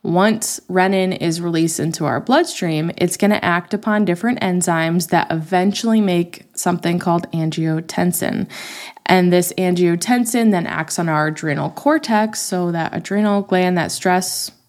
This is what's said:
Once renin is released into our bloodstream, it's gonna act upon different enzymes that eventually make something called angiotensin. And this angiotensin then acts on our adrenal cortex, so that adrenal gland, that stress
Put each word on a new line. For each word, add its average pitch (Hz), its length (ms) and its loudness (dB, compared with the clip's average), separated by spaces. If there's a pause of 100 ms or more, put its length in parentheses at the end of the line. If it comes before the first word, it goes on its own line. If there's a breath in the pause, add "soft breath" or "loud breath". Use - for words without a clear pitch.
Once 202 560 0 (100)
renin 185 520 2
is 165 180 -2
released 165 400 0
into 165 260 -2
our 127 140 0
bloodstream, 175 760 0
it's 175 180 0
gonna 208 260 2
act 175 320 0
upon 208 300 0
different 196 380 0
enzymes 170 680 0
that - 240 2
eventually 190 720 0
make 175 520 0
something 175 460 -2
called 170 320 0
angiotensin. 160 1120 -2 (600 loud breath)
And 180 260 4
this 180 260 2
angiotensin 185 920 2
then 175 160 0
acts 160 320 -6
on 170 80 0
our 151 200 2
adrenal 151 420 -4
cortex, 226 720 0
so 180 320 -2
that 165 200 -2
adrenal 202 500 0
gland, 180 340 2
that - 160 0
stress - 580 -2 (180)